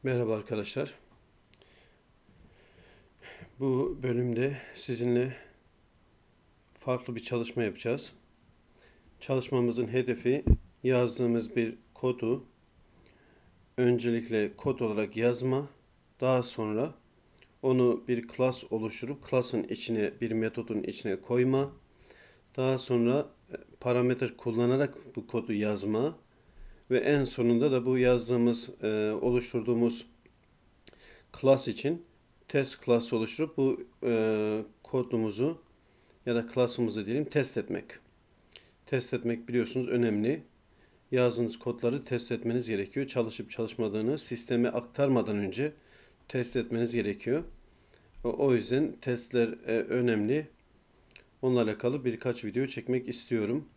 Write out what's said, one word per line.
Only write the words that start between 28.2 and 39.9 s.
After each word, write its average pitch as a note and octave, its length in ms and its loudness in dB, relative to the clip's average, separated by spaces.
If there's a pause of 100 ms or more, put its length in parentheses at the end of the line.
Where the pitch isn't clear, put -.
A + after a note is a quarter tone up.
e, G#2+ 280 0 (100)
oluşturduğumuz A#2+ 840 0 (1400)
class C3+ 260 4
için D3 380 -4 (420)
test - 380 -2
class A#2 280 2
oluşturup A#2 440 -2
bu, C3+ 260 2 (200)
e, A2 600 2 (200)
kodumuzu B2 800 -2 (640)
ya A#2+ 100 0
da A#2 180 0
class'ımızı A#2 520 0
diyelim C3+ 200 -2
test C#3+ 320 0
etmek. F#2 280 -4 (1000)
Test C3 280 -4
etmek A#2 340 -2
biliyorsunuz A#2+ 400 0
önemli. A#2+ 560 2 (680)